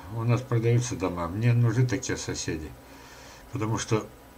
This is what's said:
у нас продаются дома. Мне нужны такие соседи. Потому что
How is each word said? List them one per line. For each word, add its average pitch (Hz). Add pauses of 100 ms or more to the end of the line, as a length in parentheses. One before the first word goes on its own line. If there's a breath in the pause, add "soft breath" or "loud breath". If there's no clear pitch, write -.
(160)
у 113
нас 120
продаются 120
дома. 87
Мне 113
нужны 120
такие 95
соседи. 82 (840 loud breath)
Потому 110
что - (320)